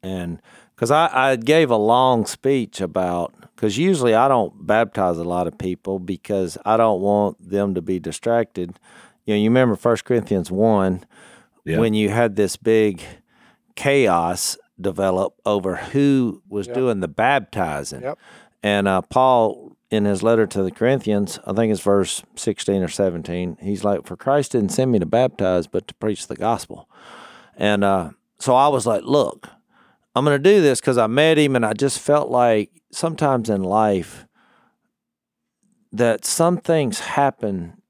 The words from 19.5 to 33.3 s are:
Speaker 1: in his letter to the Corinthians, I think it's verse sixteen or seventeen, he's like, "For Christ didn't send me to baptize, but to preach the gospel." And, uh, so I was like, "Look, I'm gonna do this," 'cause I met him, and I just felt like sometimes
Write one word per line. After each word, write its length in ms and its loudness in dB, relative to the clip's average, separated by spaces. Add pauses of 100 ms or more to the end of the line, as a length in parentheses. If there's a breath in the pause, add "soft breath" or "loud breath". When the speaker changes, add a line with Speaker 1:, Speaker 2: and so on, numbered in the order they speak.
Speaker 1:
in 160 0
his 180 -2
letter 220 4
to 160 -4
the 100 -2
Corinthians, 720 -2
I 60 -6
think 180 0
it's 120 -2
verse 400 0 (120)
sixteen 480 -4
or 60 -4
seventeen, 720 -4
he's 240 -6
like, 220 -2
"For 100 -14
Christ 360 -2
didn't 180 -2
send 200 0
me 80 2
to 80 -2
baptize, 600 0
but 180 -6
to 80 -20
preach 320 -6
the 80 -12
gospel." 540 -6 (680 loud breath)
And, 280 0
uh, 260 0 (300)
so 160 2
I 120 4
was 160 0
like, 200 0
"Look, 460 -2 (680 soft breath)
I'm 80 4
gonna 140 4
do 220 6
this," 200 4
'cause 180 2
I 80 4
met 320 4
him, 160 2
and 100 2
I 100 -2
just 260 -2
felt 280 0
like 420 2 (200)
sometimes 580 -2